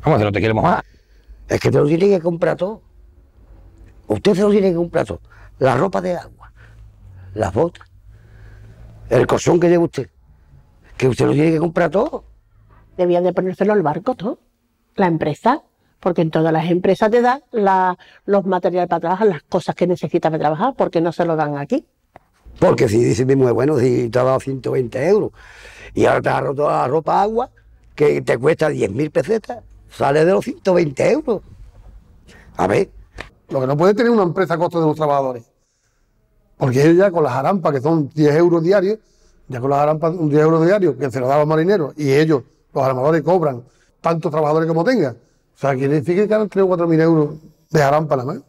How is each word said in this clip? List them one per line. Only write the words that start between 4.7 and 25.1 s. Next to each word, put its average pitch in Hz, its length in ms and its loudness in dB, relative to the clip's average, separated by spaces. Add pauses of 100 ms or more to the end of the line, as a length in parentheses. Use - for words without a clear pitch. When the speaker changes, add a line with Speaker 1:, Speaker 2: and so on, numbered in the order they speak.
Speaker 2:
comprar 170 300 -2
todo. - 140 -12 (400)
La 131 160 2
ropa 185 240 -2
de 180 160 -4
agua, - 380 -16 (800)
las 98 200 -4
botas, 165 320 -2 (1200)
el 123 180 2
colchón 156 320 0
que 170 80 2
lleva 170 160 4
usted, 135 260 -6 (840)
que 131 140 0
usted 127 160 0
lo 127 80 2
tiene 151 180 2
que 160 80 0
comprar 170 300 -2
todo. 208 340 -4 (720)
Speaker 3:
Debían 175 300 0
de 180 80 0
ponérselo 190 400 -2
al 208 80 2
barco 160 340 -4
todo, 240 240 -8 (560)
la 190 120 0
empresa, 165 540 -2 (380)
porque 180 220 -2
en 160 100 0
todas 160 220 0
las 160 180 -2
empresas 190 400 0
te 240 100 2
dan 247 200 0 (100)
la, 190 460 0 (280)
los 196 200 0
materiales 180 420 -2
para 170 140 -2
trabajar, 185 260 0
las 160 160 -2
cosas - 320 -4
que 175 120 0
necesitas 165 440 -2
para 156 80 -4
trabajar, 156 380 -2
porque 175 240 0
no 170 100 -2
se 175 140 -2
lo 165 100 -2
dan 147 220 -4
aquí. 147 280 -6 (720)
Speaker 2:
Porque 139 280 2
si 110 160 2
dice 131 220 0
mi 135 100 2
mujer, 127 180 4
"Bueno, 139 240 0
si 123 320 0
te 123 100 0
ha 123 40 2
dado 131 160 2
ciento 131 320 -8
veinte 127 360 -4
euros 190 240 0 (600)